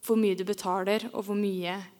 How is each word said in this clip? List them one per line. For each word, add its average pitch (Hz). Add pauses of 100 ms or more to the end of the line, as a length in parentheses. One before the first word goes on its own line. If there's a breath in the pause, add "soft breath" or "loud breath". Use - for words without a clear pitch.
hvor 226
mye 202
du 185
betaler, 196
og 208
hvor 202
mye 185 (220)